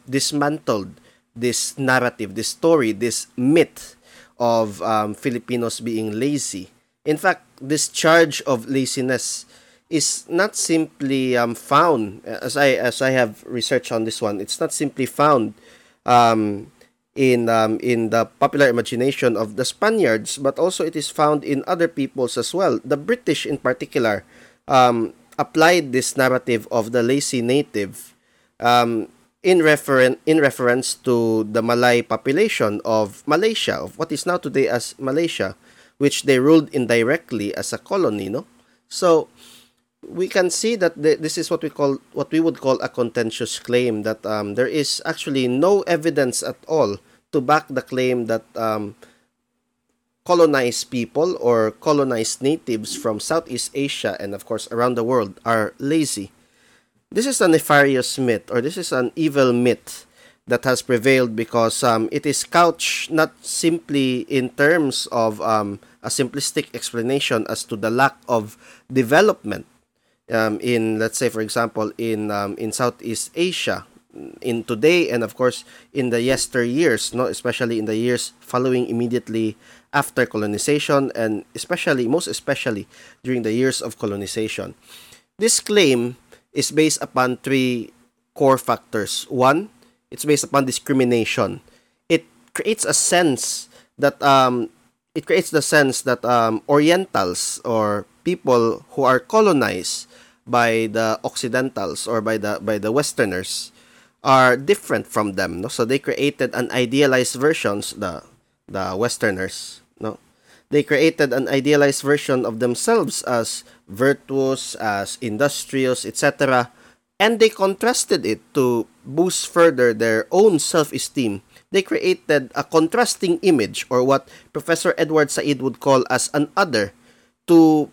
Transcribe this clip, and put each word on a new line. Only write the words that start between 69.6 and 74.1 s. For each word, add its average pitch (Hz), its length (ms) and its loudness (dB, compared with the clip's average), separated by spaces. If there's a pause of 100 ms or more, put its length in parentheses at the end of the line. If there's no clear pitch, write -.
um, 110 300 0
in, 110 380 0
let's 110 180 -2
say, 127 100 0
for 110 140 -4
example, 110 560 -4
in, 107 340 -4
um, 101 240 -4
in 110 160 -6
Southeast - 640 -6
Asia, 165 500 -4 (540)